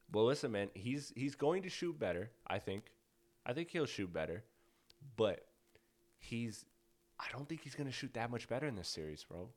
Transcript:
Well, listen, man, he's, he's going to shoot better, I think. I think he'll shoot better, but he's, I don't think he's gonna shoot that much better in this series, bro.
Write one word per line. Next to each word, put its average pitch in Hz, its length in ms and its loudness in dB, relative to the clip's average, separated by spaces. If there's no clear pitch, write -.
Well, 107 140 8
listen, 131 260 4
man, 101 220 2
he's, 123 420 -2
he's 131 200 0
going 175 280 4
to 185 60 -6
shoot 170 300 -2
better, 95 320 0
I 95 100 2
think. 101 280 -4
I 123 80 0
think 170 160 -2
he'll 160 160 2
shoot 95 260 -2
better, 82 320 0
but 107 280 4
he's, 117 480 -4
I - 120 -8
don't 139 160 -6
think 160 140 -6
he's 139 140 -12
gonna 139 160 -2
shoot - 220 -4
that 120 180 0
much 117 160 -2
better 135 180 2
in 131 100 0
this 87 120 -4
series, 78 360 -4
bro. 90 340 -8